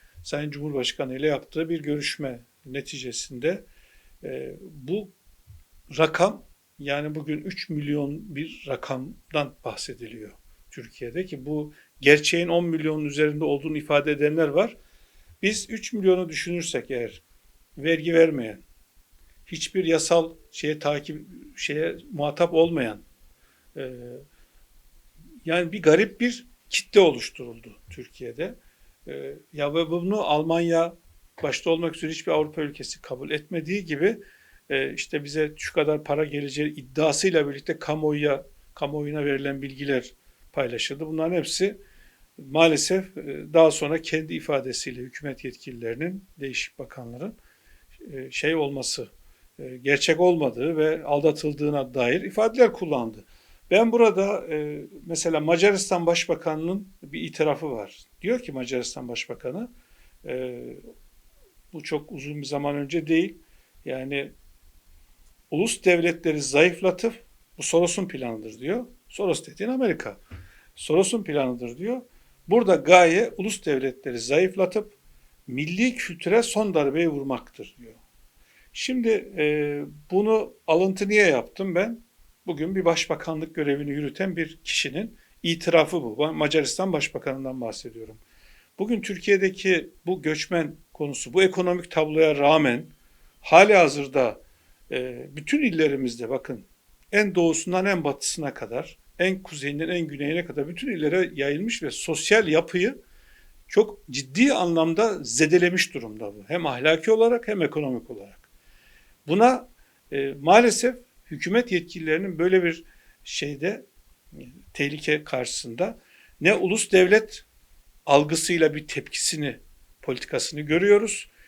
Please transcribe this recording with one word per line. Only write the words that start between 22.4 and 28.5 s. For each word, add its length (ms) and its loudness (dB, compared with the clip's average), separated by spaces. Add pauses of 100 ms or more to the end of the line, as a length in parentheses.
olmayan, 480 2 (760)
e, 140 -10 (1500)
yani 260 0
bir 100 -8
garip 400 6
bir 260 -2 (220)
kitle 300 2
oluşturuldu 760 2 (120)
Türkiye'de. 640 -10 (520)